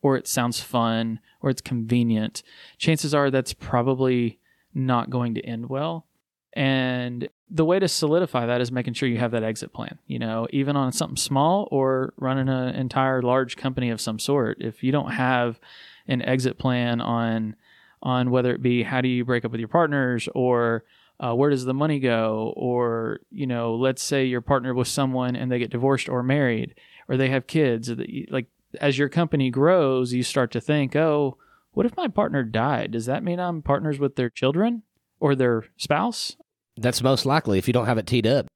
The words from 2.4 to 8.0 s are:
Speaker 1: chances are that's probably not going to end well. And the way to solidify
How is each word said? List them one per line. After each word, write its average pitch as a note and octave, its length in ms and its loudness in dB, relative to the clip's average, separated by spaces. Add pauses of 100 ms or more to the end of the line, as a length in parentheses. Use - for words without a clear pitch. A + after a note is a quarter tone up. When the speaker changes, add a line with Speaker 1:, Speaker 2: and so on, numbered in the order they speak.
Speaker 1:
chances D3+ 360 0
are C#3+ 160 4
that's C3 220 0
probably B2+ 840 0 (340)
not B2+ 380 0
going B2 240 -2
to - 100 -6
end A#2 240 -8
well. D#3 380 -6 (480)
And B2+ 760 -2 (220)
the D#3+ 160 2
way F3+ 120 4
to F#3+ 100 2
solidify D3+ 580 0